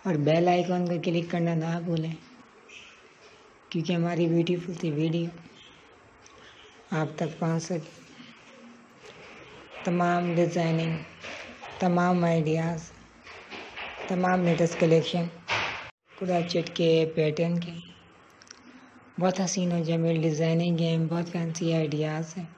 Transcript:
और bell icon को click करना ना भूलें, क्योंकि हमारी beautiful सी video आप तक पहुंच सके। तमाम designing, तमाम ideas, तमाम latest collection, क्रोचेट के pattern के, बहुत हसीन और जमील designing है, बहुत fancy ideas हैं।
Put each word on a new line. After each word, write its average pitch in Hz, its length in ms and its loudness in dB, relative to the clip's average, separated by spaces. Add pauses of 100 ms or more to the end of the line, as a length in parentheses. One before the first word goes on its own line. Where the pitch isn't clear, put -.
और 180 140 0
bell 160 300 4
icon 180 400 2
को 175 140 0
click 170 280 -2
करना 170 240 0
ना 165 260 -2
भूलें, 165 340 -2 (1600)
क्योंकि 175 220 -2
हमारी 170 360 2
beautiful 170 460 0
सी 160 160 -4
video 165 400 0 (1700)
आप 151 200 -2
तक 156 220 -6
पहुंच 165 220 0
सके। 160 340 -8 (1900)
तमाम 175 520 2
designing, 165 600 2 (840)
तमाम 180 440 4
ideas, 165 580 2 (1300)
तमाम 180 360 2
latest 170 340 2
collection, 170 500 4 (920)
क्रोचेट 170 520 0
के 160 340 4 (120)
pattern 165 440 2
के, 170 120 -8 (1500)
बहुत 185 220 0
हसीन 175 320 0
और 170 120 0
जमील 165 380 2
designing 165 580 2
है, 165 260 2
बहुत 170 220 -2
fancy 165 460 -2
ideas 156 640 -2
हैं। 170 220 -10